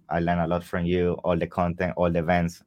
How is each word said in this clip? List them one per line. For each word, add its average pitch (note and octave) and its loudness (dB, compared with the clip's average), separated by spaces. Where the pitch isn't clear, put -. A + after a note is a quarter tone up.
I E2 0
learn F2 2
a E2 0
lot F2 -2
from F2+ -4
you, F2 2
all F2 2
the E2 -2
content, F2 -2
all F2 2
the E2+ 0
events. E2+ 0